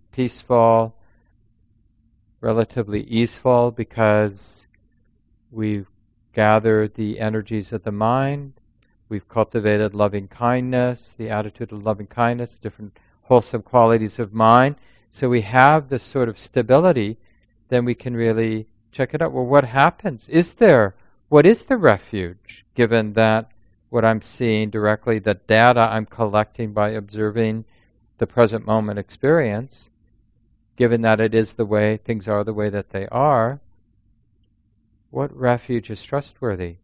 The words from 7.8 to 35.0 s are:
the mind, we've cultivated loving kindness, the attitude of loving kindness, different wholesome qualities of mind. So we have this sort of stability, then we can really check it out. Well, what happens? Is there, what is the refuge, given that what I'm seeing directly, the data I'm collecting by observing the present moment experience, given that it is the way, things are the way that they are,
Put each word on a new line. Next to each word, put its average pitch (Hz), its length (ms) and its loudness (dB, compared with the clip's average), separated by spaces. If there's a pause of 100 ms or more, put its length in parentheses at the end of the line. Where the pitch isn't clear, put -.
the 107 100 -8
mind, 135 600 -2 (540)
we've 104 200 -10
cultivated 104 680 -2
loving 101 320 -2
kindness, 123 880 -4
the 113 160 -12
attitude 107 420 -8
of 104 120 -14
loving 104 220 -4
kindness, 120 520 -4
different 107 400 -14 (240)
wholesome 117 400 0
qualities 113 560 0
of 104 140 -10
mind. 120 440 4 (340)
So - 180 -4
we 120 140 0
have 131 460 4
this 131 140 -6
sort 123 260 -4
of 107 100 -10
stability, 127 800 0 (500)
then 123 160 0
we 120 100 -2
can 123 220 -8
really 113 500 -2 (240)
check - 240 -6
it 151 60 -6
out. 156 120 -2
Well, 127 140 -4
what 139 180 4
happens? 139 640 -2
Is 165 240 0
there, 127 420 4 (340)
what 147 160 6
is 226 200 4
the 269 120 -2
refuge, 101 880 -2 (100)
given 110 380 0
that 110 380 0 (400)
what 117 140 0
I'm 113 160 2
seeing 110 480 -4
directly, 107 500 -2
the 101 160 -2
data 117 460 4
I'm 110 240 0
collecting 107 680 -4
by 107 160 -2
observing 110 720 -6 (540)
the 113 80 -2
present 113 400 0
moment 107 320 -2
experience, 127 920 -4 (880)
given 117 240 2
that 110 200 2
it 110 140 0
is 110 200 0
the 117 100 -4
way, 107 320 0
things 107 320 -8
are 104 160 -2
the 110 80 -6
way 104 160 -4
that 98 220 -8
they 98 180 -8
are, 131 520 0 (1500)